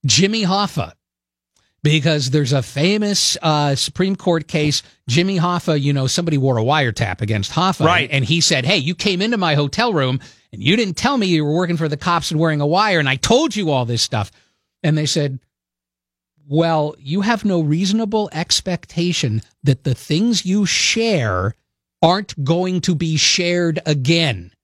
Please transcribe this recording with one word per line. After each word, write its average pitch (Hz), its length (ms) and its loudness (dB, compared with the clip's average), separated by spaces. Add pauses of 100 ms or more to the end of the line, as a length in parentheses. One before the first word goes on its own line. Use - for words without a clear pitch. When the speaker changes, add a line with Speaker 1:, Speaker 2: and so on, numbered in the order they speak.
Speaker 1:
Jimmy 202 380 2
Hoffa. 185 500 -2 (880)
Because 151 480 2
there's 139 220 2
a 139 100 2
famous, 202 760 0
uh, 147 360 2
Supreme 190 400 -2
Court 165 320 -2
case, 151 340 0 (260)
Jimmy 175 300 2
Hoffa, 170 420 0
you 143 120 0
know, 135 160 0
somebody 165 280 -2
wore 131 220 2
a 110 40 0
wiretap 120 580 0
against 104 320 -2
Hoffa. 175 340 0
Speaker 2:
Right. 165 240 2
Speaker 1:
And 139 140 0
he 160 160 2
said, 147 240 2
"Hey, 180 140 2
you 151 180 -2
came 185 260 -2
into 226 140 0
my 175 180 0
hotel 147 380 0
room 131 280 0 (320)
and 98 100 -12
you 156 140 4
didn't 208 200 -2
tell 277 200 0
me 208 100 0
you 160 180 2
were 147 100 0
working 175 220 0
for 160 120 -2
the 147 80 -4
cops 170 340 -2
and 156 100 0
wearing 156 200 2
a 147 60 0
wire, 185 320 2
and 147 100 2
I 131 80 2
told 254 380 0
you 185 160 -2
all 131 140 0
this 117 180 -2
stuff." 107 300 -4 (500)
And 151 160 2
they 151 80 -2
said, 143 320 -2 (1080)
"Well, 156 500 0
you 147 220 -2
have 214 240 0
no 190 160 2
reasonable 202 720 0
expectation 170 1120 -2 (200)
that 135 220 0
the 131 100 0
things 202 500 0
you 190 220 2
share 120 880 0 (480)
aren't 175 420 0
going 180 380 0
to 175 140 0
be 160 200 -2
shared 175 680 0
again." 143 640 0 (140)